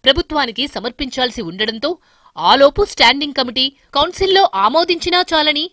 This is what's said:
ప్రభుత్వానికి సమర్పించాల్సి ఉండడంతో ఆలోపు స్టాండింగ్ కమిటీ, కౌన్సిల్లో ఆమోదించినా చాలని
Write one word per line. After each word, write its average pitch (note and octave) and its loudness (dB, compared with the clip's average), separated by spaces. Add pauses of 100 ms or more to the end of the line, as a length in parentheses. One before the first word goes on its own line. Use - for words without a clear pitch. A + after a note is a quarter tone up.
ప్రభుత్వానికి B3+ -2 (100)
సమర్పించాల్సి B3 -6
ఉండడంతో A3 -4 (480)
ఆలోపు C4+ 4 (100)
స్టాండింగ్ C#4 0
కమిటీ, B3+ -2 (300)
కౌన్సిల్లో F#4+ 2 (120)
ఆమోదించినా E4+ 0 (140)
చాలని D4+ 0